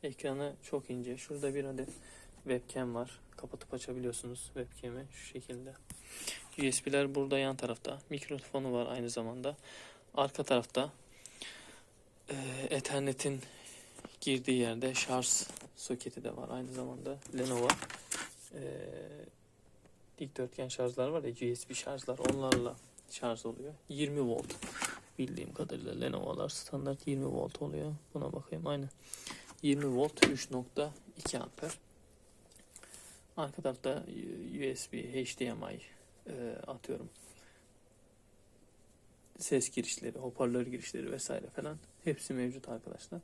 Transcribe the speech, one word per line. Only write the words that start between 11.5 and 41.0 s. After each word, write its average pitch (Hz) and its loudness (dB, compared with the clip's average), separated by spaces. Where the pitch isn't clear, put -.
e, 143 0
Ethernet'in 139 2
girdiği 131 6
yerde 120 4
şarj - 4
soketi - -4
de 117 -2
var. 123 -6
Aynı 127 -4
zamanda 127 -4
Lenovo, 127 4
e, 143 -6
dikdörtgen 131 -2
şarjlar 127 2
var 156 2
ya, 123 2
U 120 2
S - -8
B 131 -6
şarjlar, 131 -2
onlarla 127 4
şarj 117 0
oluyor. 123 -4
Yirmi 143 2
volt. 117 2
Bildiğim - -2
kadarıyla - -2
Lenovo'lar - 0
standart 139 -2
yirmi 135 2
volt - 0
oluyor. 147 -2
Buna 139 -2
bakayım, 160 -4
aynen. 143 0
Yirmi 143 6
volt, 147 8
üç - 2
nokta 143 0
iki - -2
amper. - -6
Arka 151 -2
tarafta 135 2
U 135 0
S - -6
B, 120 -4
H 131 0
D 120 0
M - -4
I, - -10
e, 120 -4
atıyorum, - -6
ses - 4
girişleri, - -2
hoparlör 123 2
girişleri - -4